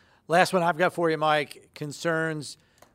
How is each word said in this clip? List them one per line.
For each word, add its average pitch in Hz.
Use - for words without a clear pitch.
Last 170
one 185
I've 170
got 175
for 165
you, 160
Mike, 151
concerns 160